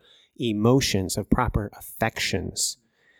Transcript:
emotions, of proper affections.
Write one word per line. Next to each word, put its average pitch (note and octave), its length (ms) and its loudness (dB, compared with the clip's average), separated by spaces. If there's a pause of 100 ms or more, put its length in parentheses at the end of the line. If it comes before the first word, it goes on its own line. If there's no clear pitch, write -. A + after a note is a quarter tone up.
(380)
emotions, A2 800 2
of G#2 120 -6
proper A#2 480 0
affections. - 1000 -4 (420)